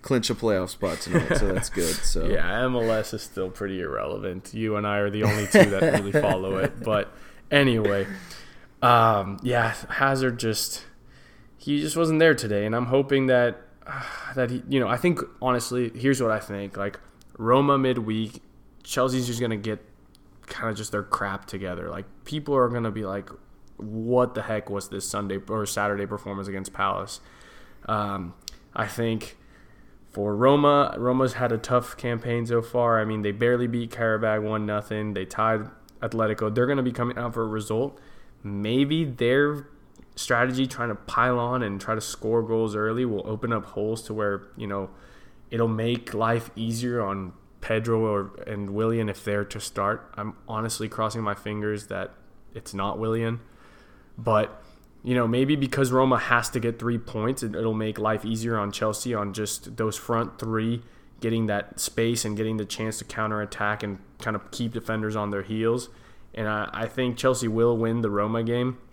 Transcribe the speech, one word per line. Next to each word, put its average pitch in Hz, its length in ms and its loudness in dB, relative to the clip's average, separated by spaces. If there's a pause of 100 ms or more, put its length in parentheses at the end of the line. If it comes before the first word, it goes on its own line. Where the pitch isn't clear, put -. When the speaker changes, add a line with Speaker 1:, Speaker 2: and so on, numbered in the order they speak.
Speaker 1:
clinch 127 260 0
a 120 60 0
playoff 98 340 0
spot 85 320 -4
tonight, - 380 2
so 95 120 4
that's - 200 0
good. 82 240 0
So 80 320 4
Speaker 2:
<laughs> - 20 4
Yeah, 87 360 2
M 127 120 2
L 113 140 2
S 110 240 0
is 104 80 -6
still 92 260 -6
pretty 95 320 -6
irrelevant. 87 720 -4
You 110 240 -2
and 104 100 -2
I 104 120 0
are 101 100 2
the 107 160 0
only 104 220 2
two 202 180 10
that 98 180 2 (120)
really 190 180 0
follow 95 460 2
it. 95 200 0
Speaker 1:
<laughs> 117 60 -10
Speaker 2:
But 107 260 0 (400)
anyway, 110 560 4 (760)
um, 113 600 4
yeah, 117 320 2 (140)
Hazard 131 500 2
just, - 460 -2 (760)
he 147 220 -2
just 151 160 -4
wasn't 160 220 4
there 160 160 8
today, 104 320 0
and 110 80 0
I'm 120 120 0
hoping 135 400 4
that, 123 340 4 (260)
<sighs> - 480 -10
that 123 160 0
he, 127 180 -4
you 135 120 4
know, 110 80 2
I 120 80 2
think, 175 240 2 (220)
honestly, 123 520 0
here's 127 280 2
what 113 80 2
I 107 80 2
think. 101 380 -6
Like, 101 220 -4 (400)
Roma 135 400 6
midweek, 110 640 0 (400)
Chelsea's 127 440 0
just 120 140 -4
gonna 113 160 0
get 107 280 -6 (640)
kinda - 280 -4
just 107 180 -8
their 104 100 -2
crap 98 440 -4
together. 90 440 -8
Like, 87 160 -10 (180)
people 147 320 -4
are 127 120 6
gonna 117 220 -2
be 107 140 -6
like, 98 240 -6 (480)
"What 117 580 0
the 110 80 -4
heck 107 280 -4
was 101 180 -4
this 98 200 -8
Sunday 98 300 -4 (100)
or 110 180 -2
Saturday 101 400 0
performance 98 420 -8
against 95 240 -8
Palace?" 95 480 -2 (680)
Um, 101 480 -2 (400)
I 110 120 -2
think 113 500 -4 (760)
for 104 240 -2
Roma, 143 640 6
Roma's 127 360 2
had 120 180 0
a 110 60 0
tough 120 380 0
campaign 120 500 -2
so 117 160 2
far. 117 380 2
I 107 40 2
mean, 107 180 -2
they 104 100 0
barely 120 360 2
beat 117 240 -2
Karabag 110 500 0
one 107 240 -2
nothing. 104 480 -2
They 95 100 -2
tied 110 420 0 (360)
Atletico. 110 500 0
They're 120 140 4
gonna 139 160 2
be 123 100 0
coming 120 240 -2
out 117 180 -6
for 117 80 -2
a 113 60 -2
result. 110 500 -2 (440)
Maybe 123 640 0
their 139 640 2 (480)
strategy 127 500 2
trying 120 220 -6
to 107 80 -2
pile 123 420 0
on 120 240 -2
and 101 180 -4
try 110 140 -2
to 110 60 -2
score 113 420 0
goals 113 320 0
early 110 300 0
will 104 220 -2
open 110 260 -4
up 107 140 -2
holes 110 360 -4
to 110 120 -8
where, 101 420 -2
you 110 100 -8
know, 98 240 -4 (600)
it'll 117 180 2
make 113 440 -2
life 113 440 0
easier 113 440 -2
on 98 320 -4 (280)
Pedro 113 400 0
or, 104 300 0 (160)
and 101 240 -6
Willian 110 380 0
if 98 160 -8
they're 104 200 0
to 107 160 -10
start. - 560 -4
I'm 104 180 -8 (140)
honestly 110 400 -4
crossing 110 340 -4
my 104 120 -2
fingers 104 540 -4
that 95 240 -6 (420)
it's - 200 -12
not 98 240 -2
Willian. 113 420 -2 (760)
But, 110 460 0 (400)
you 123 120 0
know, 120 140 4
maybe 131 280 4
because 135 360 0
Roma 131 260 4
has 120 320 2
to 123 100 -2
get 117 180 -2
three 117 200 0
points, 113 440 -4
it, 107 120 -4
it'll 110 200 0
make 107 240 -2
life 107 260 0
easier 113 340 -2
on 101 140 -2
Chelsea 110 420 -2
on 101 180 -2
just 107 440 -6
those 110 200 -2
front 117 420 -2
three, 113 440 -2 (380)
getting 113 260 0
that 104 340 -4
space 117 440 -2
and 107 120 -4
getting 110 200 -2
the 107 80 -2
chance 110 340 -6
to - 60 -12
counterattack 107 800 -4
and 101 160 -6 (220)
kind 110 160 -2
of - 140 -8
keep 117 220 -4
defenders 107 440 -4
on 104 140 -2
their 101 120 -4
heels. 113 460 0 (460)
And 107 140 -4
I, 107 240 -4
I 113 140 -4
think 123 300 -2
Chelsea 120 320 2
will 117 280 4
win 113 260 2
the 110 80 0
Roma 107 320 0
game. 123 360 0 (140)